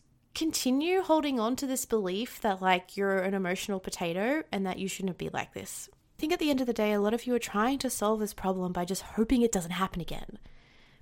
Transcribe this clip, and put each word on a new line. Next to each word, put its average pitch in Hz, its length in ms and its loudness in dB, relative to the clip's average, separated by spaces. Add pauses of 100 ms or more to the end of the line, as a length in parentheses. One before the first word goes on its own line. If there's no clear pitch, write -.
(360)
continue 320 640 2
holding 302 380 2
on 226 160 2
to 285 100 -4
this 262 200 -2
belief 208 560 -2
that, 190 200 0
like, 185 340 2
you're 196 220 2
an 190 160 0
emotional 190 460 -2
potato 196 720 -2
and 190 160 -2
that 185 100 -4
you 190 100 -4
shouldn't 185 300 -4
be 160 120 -6
like - 260 -6
this. - 360 -12
I - 300 -16
think 311 100 0
at 359 60 2
the 311 140 2
end 262 100 4
of 254 60 0
the 233 60 0
day, 214 200 2
a 208 80 4
lot 214 140 2
of 233 100 -6
you 247 80 2
are 240 60 2
trying 233 400 0
to 262 100 -2
solve 220 300 2
this 208 160 -4
problem 185 360 0
by 180 140 -2
just 185 160 -4
hoping 226 400 2
it 233 100 4
doesn't 175 200 -2
happen 185 280 -2
again. - 380 -8 (640)